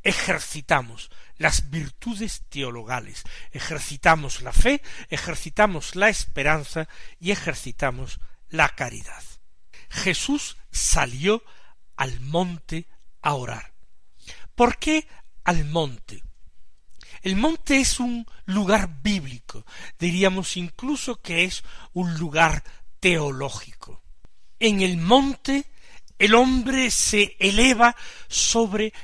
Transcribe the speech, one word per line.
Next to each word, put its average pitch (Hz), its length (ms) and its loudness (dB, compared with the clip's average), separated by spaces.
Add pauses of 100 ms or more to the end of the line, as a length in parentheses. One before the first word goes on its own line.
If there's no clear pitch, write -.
ejercitamos 147 1080 -2 (260)
las 143 340 2
virtudes 196 760 -6
teologales, 120 760 -6 (300)
ejercitamos 147 880 2
la 127 100 -4
fe, 277 300 10 (260)
ejercitamos 170 840 0
la 196 140 4
esperanza 156 800 0 (320)
y 170 100 -2
ejercitamos 131 920 -4 (280)
la 156 220 2
caridad. 113 520 -8 (680)
Jesús - 680 -2 (140)
salió 147 720 2 (520)
al 127 240 -2
monte 165 680 -2 (340)
a 147 120 2
orar. 120 380 -6 (840)
¿Por 233 240 4
qué 311 280 0 (380)
al 165 200 4
monte? 147 580 -4 (1000)
El 190 140 0
monte 277 440 2
es - 200 2
un 240 260 -2 (200)
lugar 190 560 2
bíblico, 139 600 -4 (340)
diríamos 185 580 2
incluso 247 640 -6
que 170 240 0
es - 180 -4 (300)
un 175 260 0
lugar 156 460 2 (340)
teológico. 147 1040 -2 (560)
En 214 220 4
el 185 160 2
monte 269 720 4 (560)
el 214 140 8
hombre 254 560 4
se - 480 2
eleva 233 560 6 (320)
sobre 214 640 2 (120)